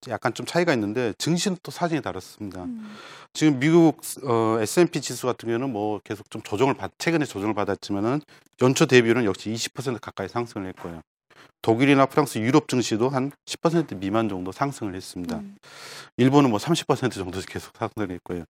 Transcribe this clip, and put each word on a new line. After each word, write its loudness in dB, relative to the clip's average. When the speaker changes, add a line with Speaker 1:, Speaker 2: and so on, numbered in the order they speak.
Speaker 1:
약간 -4
좀 -8
차이가 2
있는데 0
증시는 -2
또 -14
사정이 -4
다릅니다. -10
Speaker 2:
음. -10
Speaker 1:
지금 2
미국, 6
어, 2
에스앤피 2
지수 -6
같은 -4
경우는 -2
뭐 -4
계속 -12
좀 -10
조정을 2
받-, -12
최근에 0
조정을 -4
받았지만은 -2
연초 6
대비로는 6
역시 -2
이십 -6
퍼센트 -6
가까이 -10
상승을 -6
했고요. -14
독일이나 6
프랑스, 0
유럽 4
증시도 0
한 -4
십 -10
퍼센트 0
미만 -2
정도 -6
상승을 -6
했습니다. -10
Speaker 2:
음. -14
Speaker 1:
일본은 6
뭐 2
삼십 -2
퍼센트 -2
정도 -6
계속 -12
상승을 -6
했고요. -10